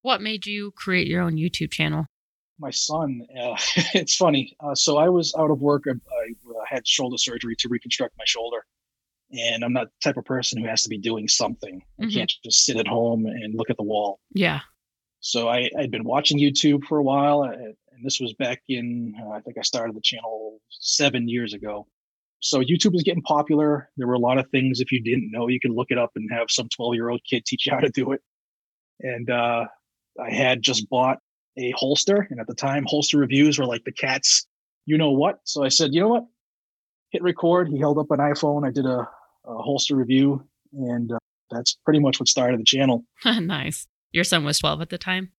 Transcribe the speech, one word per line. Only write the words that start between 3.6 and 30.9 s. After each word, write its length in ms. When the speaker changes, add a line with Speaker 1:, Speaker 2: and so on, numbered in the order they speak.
Speaker 2:
<laughs> 100
it's 200
funny. 460
Uh, 140
so 240
I 100
was 300
out 120
of 100
work. 260
I, 60
I, 20
uh, 180
had 180
shoulder 320
surgery 400
to 100
reconstruct 500
my 80
shoulder. 380
And 300
I'm 100
not 140
the 220
type 80
of 80
person 360
who 80
has 140
to 60
be 100
doing 300
something. 540
I 40
Speaker 1:
Mm-hmm. 120
Speaker 2:
can't 160
just 200
sit 120
at 120
home 380
and 280
look 160
at 60
the 80
wall. 340
Speaker 1:
Yeah. 260
Speaker 2:
So 280
I, 300
I'd 120
been 140
watching 340
YouTube 460
for 140
a 40
while, 400
uh, 100
and 520
this 160
was 140
back 340
in, 540
uh, 80
I 100
think 180
I 40
started 320
the 80
channel 560
seven 580
years 260
ago. 320
So 200
YouTube 340
was 100
getting 180
popular. 760
There 100
were 60
a 40
lot 200
of 120
things, 300
if 100
you 120
didn't 280
know, 180
you 120
could 120
look 180
it 80
up 180
and 160
have 180
some 240
twelve-year-old 540
kid 160
teach 220
you 80
how 60
to 100
do 220
it. 100
And, 300
uh, 360
I 140
had 280
just 280